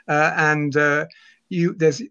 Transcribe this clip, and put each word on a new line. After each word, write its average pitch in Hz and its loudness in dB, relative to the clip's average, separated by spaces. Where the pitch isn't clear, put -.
Uh, 156 0
and, 151 0
uh, 147 2
you, 170 0
there's, 160 0